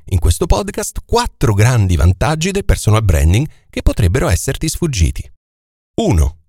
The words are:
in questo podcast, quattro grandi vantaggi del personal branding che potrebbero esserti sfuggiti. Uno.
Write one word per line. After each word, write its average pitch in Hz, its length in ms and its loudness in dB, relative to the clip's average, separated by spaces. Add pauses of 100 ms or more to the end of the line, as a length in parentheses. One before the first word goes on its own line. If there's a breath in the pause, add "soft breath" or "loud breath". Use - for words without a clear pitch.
in 92 120 -2
questo - 280 0
podcast, 202 600 -4
quattro 233 480 0
grandi 107 400 2
vantaggi 120 560 0
del 190 140 -4
personal 110 400 0
branding 87 420 2 (240 soft breath)
che - 120 -8
potrebbero 180 440 0
esserti - 420 -2
sfuggiti. 120 640 -4 (680)
Uno. 82 380 0 (100)